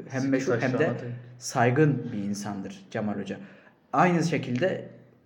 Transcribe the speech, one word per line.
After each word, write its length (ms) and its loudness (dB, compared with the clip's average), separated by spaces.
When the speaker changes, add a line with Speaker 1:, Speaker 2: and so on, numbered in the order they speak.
Speaker 1:
hem 120 -4
Speaker 2:
Sıkı 120 0
Speaker 1:
meşhur 200 2
hem 80 2
de 160 0
Speaker 2:
taşlı 120 4
anlatıyor. 240 -4
Speaker 1:
saygın 760 2
bir 60 -6
insandır 720 -6
Cemal 280 -4
Hoca. 200 -8
Aynı 320 4
şekilde 640 -2